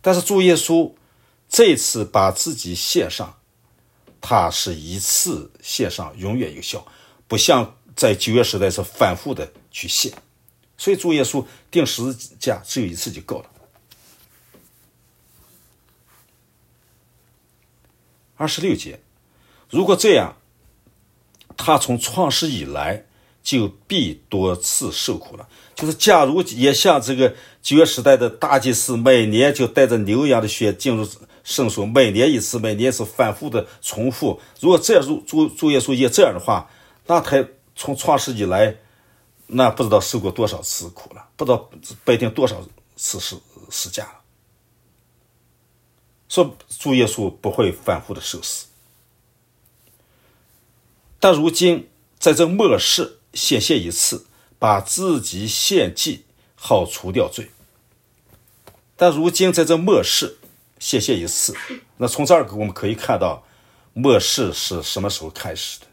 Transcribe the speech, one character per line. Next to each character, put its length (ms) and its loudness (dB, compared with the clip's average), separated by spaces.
但 120 4
是 80 2
主 200 2
耶 120 6
稣 400 0
这 300 6
次 260 -4
把 280 2
自 220 -6
己 220 -10
献 340 -2
上， 240 -12
他 320 2
是 240 -6
一 240 -12
次 500 -4
献 260 -4
上， 280 -12
永 200 -4
远 160 -6
有 80 -18
效， 240 -12
不 80 -2
像 400 -2
在 180 2
旧 200 -4
约 100 4
时 160 -4
代 100 0
是 140 -6
反 320 -2
复 180 -10
的 160 -10
去 160 -14
献。 240 -4
所 140 -2
以 60 2
主 160 -2
耶 100 2
稣 220 -4
钉 160 2
十 260 -6
字 280 -16
架 260 -4
只 160 -6
有 60 -4
一 80 -10
次 160 -10
就 100 -16
够 200 -10
了。 80 -20
二 120 -6
十 160 -6
六 120 0
节， 240 -14
如 160 0
果 100 4
这 200 6
样， 200 0
他 220 2
从 220 -2
创 320 -2
世 180 -2
以 160 -6
来 400 -8
就 240 -2
必 600 -6
多 260 -2
次 360 -4
受 260 -6
苦 200 -18
了。 100 -20
就 120 -4
是 60 -2
假 320 6
如 180 2
也 300 2
像 280 4
这 140 -4
个 200 2
旧 160 2
约 80 10
时 160 -4
代 140 8
的 140 0
大 300 0
祭 120 0
司， 240 -2
每 300 4
年 280 2
就 120 0
带 220 4
着 120 0
牛 280 0
羊 140 4
的 60 -4
血 260 -2
进 220 -2
入 120 -4
圣 260 -2
所， 160 -4
每 260 4
年 200 2
一 80 0
次， 200 -6
每 160 -4
年 140 0
一 20 0
次， 120 -6
反 320 -2
复 140 -10
的 180 -4
重 300 -6
复。 280 -4
如 100 2
果 80 8
这 160 2
样， 100 6
主， 180 -4
主， 260 0
主 240 -2
耶 80 4
稣 140 -2
也 140 2
这 160 4
样 100 2
的 60 -8
话， 300 -2
那 120 2
他 240 0
从 200 -8
创 220 0
世 160 -4
以 120 -4
来， 320 2
那 240 2
不 120 -4
知 60 -2
道 100 6
受 200 -2
过 100 -4
多 180 -2
少 140 -8
次 280 -10
苦 260 -20
了， 200 -20
不 80 -8
知 80 0
道 180 0
背 120 4
定 160 -2
多 160 2
少 160 -6
次 240 -8
十， 160 -10
十 180 -8
架 140 -8
了。 180 -20
说 260 0
主 240 -4
耶 140 4
稣 220 -4
不 200 -8
会 220 0
反 300 -4
复 120 -14
的 80 -14
受 200 -10
死。 260 -10
但 140 6
如 180 2
今 380 0
在 140 4
这 140 4
末 320 2
世 400 -2
显 260 -2
现 220 0
一 100 -8
次， 340 -4
把 220 2
自 400 -2
己 280 -8
献 460 0
祭， 320 -6
好 300 0
除 260 -10
掉 160 0
罪。 240 -14
但 160 4
如 180 0
今 220 2
在 140 2
这 120 4
末 260 4
世 340 -4
显 220 -2
现 180 0
一 80 -6
次， 280 -4
那 100 -2
从 180 -4
这 80 6
儿 180 4
我 120 -6
们 80 -6
可 160 -8
以 80 -4
看 240 -2
到 240 -4
末 260 4
世 340 -2
是 280 -6
什 200 -8
么 80 -4
时 120 -8
候 80 -14
开 240 -12
始 280 -12
的。 120 -20